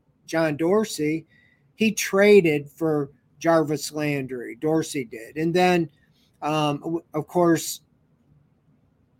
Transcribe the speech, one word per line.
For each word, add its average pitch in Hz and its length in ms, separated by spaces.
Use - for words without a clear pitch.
John 160 300
Dorsey, 160 680
he 220 160
traded 190 800
for 151 400
Jarvis 160 500
Landry. 131 680
Dorsey 151 480
did. 113 320
And 165 160
then, 180 380
um, 151 380
w-, 165 260
of 151 120
course, 170 540